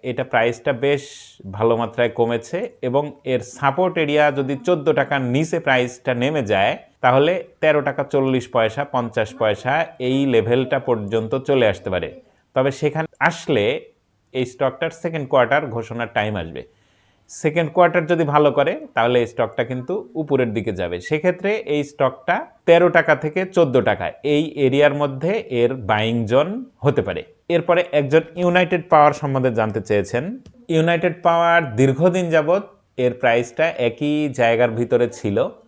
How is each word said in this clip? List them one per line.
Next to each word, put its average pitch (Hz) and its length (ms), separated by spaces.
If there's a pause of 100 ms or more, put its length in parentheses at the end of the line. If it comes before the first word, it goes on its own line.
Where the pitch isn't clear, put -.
এটা 131 200
প্রাইসটা 120 500
বেশ 139 300 (480)
ভালো 113 260
মাত্রায় 117 320
কমেছে 120 600 (120)
এবং 139 300 (120)
এর 127 160
সাপোর্ট 170 580
এরিয়া 147 340
যদি 135 240 (100)
চোদ্দ 160 240
টাকার 143 320
নিচে 151 380
প্রাইসটা 127 540
নেমে 131 300
যায়, 104 340 (240)
তাহলে 143 420 (180)
তেরো 151 200
টাকা 139 220
চল্লিশ 135 480
পয়সা, 117 340
পঞ্চাশ 117 440 (100)
পয়সা 123 460 (140)
এই 131 260
লেভেলটা 127 540
পর্যন্ত 113 560
চলে 131 320
আসতে 98 220
পারে। 87 320 (320)
তবে 135 180
সেখানে 156 360 (120)
আসলে 139 600 (540)
এই 127 120
স্টকটার 139 440
সেকেন্ড 160 380
কোয়ার্টার 139 400
ঘোষণার 117 460
টাইম 107 220
আসবে। 80 260 (800)
সেকেন্ড 160 340
কোয়ার্টার 170 360
যদি 170 120 (100)
ভালো 151 240
করে, 147 160 (220)
তাহলে 120 280
এই 113 80
স্টকটা 120 400
কিন্তু 127 220 (280)
উপরের 135 360
দিকে 107 220
যাবে। 87 180 (100)
সেক্ষেত্রে 180 440 (240)
এই 147 60 (100)
স্টকটা 139 440 (320)
তেরো 175 200 (100)
টাকা 160 160 (100)
থেকে 156 180 (140)
চোদ্দ 147 200 (140)
টাকা, 95 160 (280)
এই 147 100 (220)
এরিয়ার 143 360
মধ্যে 143 300 (300)
এর 120 100 (180)
বাইং 110 260 (160)
জোন 143 160 (380)
হতে 139 220
পারে। 85 140 (340)
এরপরে 170 260 (180)
একজন 143 240 (180)
ইউনাইটেড 175 420 (100)
পাওয়ার 147 280
সম্বন্ধে 135 380
জানতে 107 300
চেয়েছেন। 104 340 (500)
ইউনাইটেড 165 420 (120)
পাওয়ার 170 340 (180)
দীর্ঘদিন 165 460 (100)
যাবৎ 165 280 (420)
এর 120 160
প্রাইসটা 120 440 (220)
একই 147 280 (240)
জায়গার 117 400
ভিতরে 120 280 (100)
ছিল 101 200 (300)